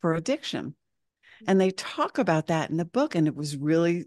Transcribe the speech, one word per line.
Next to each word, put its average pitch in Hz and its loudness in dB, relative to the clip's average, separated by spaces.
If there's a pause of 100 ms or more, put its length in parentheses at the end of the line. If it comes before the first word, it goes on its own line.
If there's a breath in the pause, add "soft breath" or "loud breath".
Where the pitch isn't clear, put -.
for 165 0
addiction. 165 -4 (720 loud breath)
And 190 4
they 190 4
talk - -4
about 170 2
that 160 0
in 156 -2
the 165 0
book, 269 -2
and 160 4
it 139 -2
was 147 -6
really 165 2